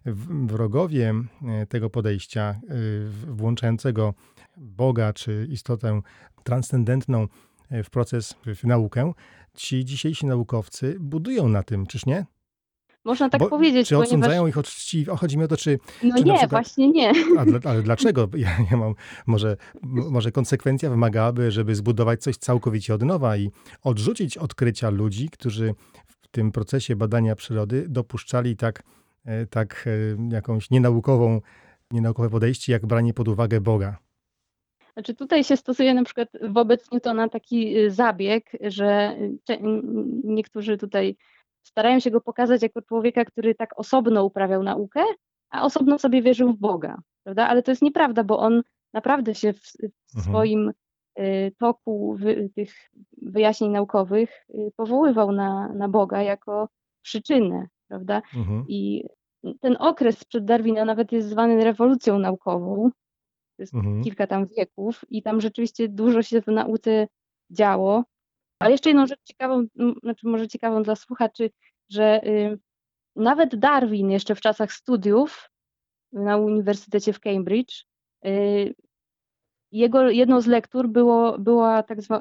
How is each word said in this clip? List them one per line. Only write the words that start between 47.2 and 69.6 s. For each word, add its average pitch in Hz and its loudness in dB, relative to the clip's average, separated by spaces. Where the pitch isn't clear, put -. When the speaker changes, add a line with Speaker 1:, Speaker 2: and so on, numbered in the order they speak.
Speaker 2:
prawda? 202 -2
Ale 247 2
to 262 0
jest 254 0
nieprawda, 285 2
bo 208 0
on 233 4
naprawdę 226 -2
się 208 -2
w 208 -10
s-, - -20
w 120 -8
Speaker 1:
Mhm. 101 -6
Speaker 2:
swoim, 214 0
y, 196 -2
toku 214 -4
wy-, 202 -2
tych 202 -8
wyjaśnień 214 0
naukowych, 202 0
y, 214 -10
powoływał 226 2
na, 196 -4
na 202 -4
Boga 196 0
jako 208 -4
przyczynę, 190 -2
prawda? 202 -6
Speaker 1:
Mhm. 110 -4
Speaker 2:
I 101 -6
ten 254 0
okres 277 0
przed 214 -6
Darwina 220 0
nawet 220 -2
jest 220 -2
zwany 226 2
rewolucją 233 2
naukową, 185 -2
jest 190 -16
Speaker 1:
Mhm. 104 -2
Speaker 2:
kilka 196 -4
tam 196 -2
wieków 202 -6
i 214 -8
tam 220 -2
rzeczywiście 226 -4
dużo 226 2
się 226 0
w - -8
nauce 220 0
działo. 196 2
Ale 214 6
jeszcze 277 4
jedną 277 6
rzecz 269 -8
ciekawą, 254 -2